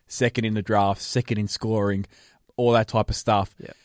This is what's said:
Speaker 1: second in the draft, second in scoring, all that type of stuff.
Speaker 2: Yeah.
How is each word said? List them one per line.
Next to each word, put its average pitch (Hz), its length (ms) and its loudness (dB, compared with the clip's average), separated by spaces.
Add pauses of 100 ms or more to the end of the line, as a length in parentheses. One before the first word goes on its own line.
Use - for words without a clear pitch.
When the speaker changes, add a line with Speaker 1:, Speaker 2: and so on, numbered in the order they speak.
Speaker 1:
second 117 360 0
in 110 100 -2
the 107 80 -2
draft, 101 380 2
second - 380 -2
in 104 100 -2
scoring, 101 560 -2 (520)
all 120 160 2
that 110 160 4
type 110 220 0
of 107 60 -2
stuff. 101 420 0
Speaker 2:
Yeah. - 120 -18 (140)